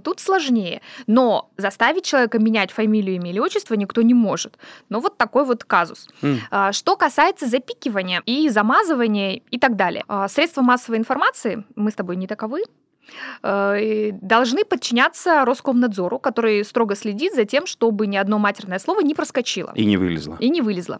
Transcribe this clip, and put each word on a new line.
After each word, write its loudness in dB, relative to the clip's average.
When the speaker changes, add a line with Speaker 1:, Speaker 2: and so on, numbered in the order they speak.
Speaker 1:
тут -4
сложнее. 0
Но 4
заставить 0
человека 2
менять 2
фамилию, 0
имя -6
или -4
отчество -2
никто 0
не 6
может. 2
Ну, -4
вот -4
такой 2
вот -2
казус. 0
Speaker 2:
М. 0
Speaker 1:
А, 2
что 0
касается 2
запикивания -2
и 2
замазывания 0
и -4
так 2
далее. -2
А, -2
средства -2
массовой 2
информации, -2
мы 0
с -4
тобой -6
не -6
таковы, -6
э, 0
и 0
должны 2
подчиняться 2
Роскомнадзору, 0
который 0
строго 0
следит -4
за 2
тем, -2
чтобы 0
ни -2
одно 2
матерное -2
слово 0
не 2
проскочило. -4
Speaker 2:
И 2
не 6
вылезло. -2
Speaker 1:
И 2
не 0
вылезло. -4